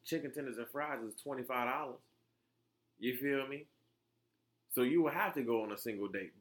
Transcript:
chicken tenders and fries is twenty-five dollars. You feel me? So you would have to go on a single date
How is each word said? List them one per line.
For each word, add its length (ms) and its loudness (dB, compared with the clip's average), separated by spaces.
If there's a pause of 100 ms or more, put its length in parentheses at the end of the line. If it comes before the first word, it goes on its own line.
chicken 280 -4
tenders 260 -6
and 100 -6
fries 340 -4
is 120 -8 (100)
twenty-five 420 -2
dollars. 300 -2 (1040)
You 160 2
feel 320 2
me? 200 -10 (1080)
So 60 6
you 220 6
would 100 2
have 220 2
to 80 0
go 200 2
on 80 -4
a 60 -4
single 320 -2
date 320 -6